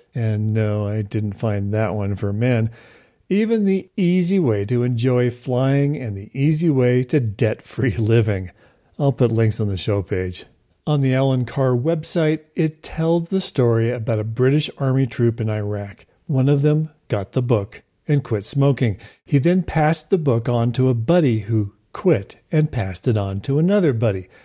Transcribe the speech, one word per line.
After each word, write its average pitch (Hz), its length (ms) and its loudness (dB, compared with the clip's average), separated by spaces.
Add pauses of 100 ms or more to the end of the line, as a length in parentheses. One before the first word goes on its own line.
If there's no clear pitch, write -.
(140)
and 107 380 -2
no, 104 340 0
I 107 160 -4
didn't 104 300 -4
find 101 400 -4
that 107 220 0
one 101 220 -4
for 101 160 -4
men, 113 360 0 (600)
even 214 360 0
The 190 320 0
Easy 185 440 2
Way 107 240 2
to 120 180 -2
Enjoy 123 480 2
Flying 135 640 0
and 110 200 -8
The 101 180 -12
Easy 156 360 0
Way 123 340 2
to 143 160 0
Debt-Free 110 760 -2
Living. 107 540 2 (480)
I'll 139 140 2
put 120 180 2
links 113 300 2
on 104 80 0
the 98 80 -2
show 101 260 -2
page. 92 420 -6 (420)
On 151 140 2
the 131 140 2
Alan 131 300 0
Carr 131 320 0
website, 156 640 -2 (160)
it 156 260 -2
tells 165 460 -2
the 190 120 0
story 117 500 2
about 117 280 -2
a 107 60 -2
British 127 440 0 (100)
Army 135 280 0
troop 117 340 0
in 110 80 -2
Iraq. 104 580 -6 (200)
One 131 220 2
of 143 140 2
them 151 280 2 (180)
got 101 240 -4
the 127 100 0
book 113 400 -2 (260)
and 143 160 2
quit 101 200 -4
smoking. 135 540 0 (260)
He 143 140 0
then 175 240 2
passed - 480 0
the 190 80 2
book 123 300 0
on 120 240 0
to 131 160 2
a 127 60 2
buddy 120 460 2
who 107 320 -2 (200)
quit 127 440 0 (140)
and 156 220 0
passed 95 340 -4
it 113 100 2
on 98 260 -2
to 139 180 -2
another 180 320 2
buddy. 107 360 -2 (160)